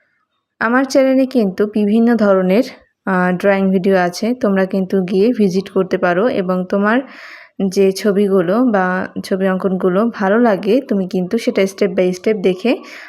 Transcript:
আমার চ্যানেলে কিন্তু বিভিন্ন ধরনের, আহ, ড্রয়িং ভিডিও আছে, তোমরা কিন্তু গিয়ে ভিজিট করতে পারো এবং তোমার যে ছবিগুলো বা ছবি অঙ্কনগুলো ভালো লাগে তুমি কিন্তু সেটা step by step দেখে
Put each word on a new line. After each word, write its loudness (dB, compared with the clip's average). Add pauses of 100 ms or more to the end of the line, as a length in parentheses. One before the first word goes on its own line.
(580)
আমার 0
চ্যানেলে 2
কিন্তু 0
বিভিন্ন 2
ধরনের, 2 (440)
আহ, 0
ড্রয়িং 2
ভিডিও 2
আছে, -2
তোমরা 0
কিন্তু -2
গিয়ে 0
ভিজিট 0
করতে -2
পারো 0
এবং -2
তোমার 0 (720)
যে 2
ছবিগুলো 0
বা 0 (160)
ছবি -2
অঙ্কনগুলো 0
ভালো 0
লাগে 2
তুমি -4
কিন্তু -4
সেটা -2
step -2
by 0
step -4
দেখে 0 (320)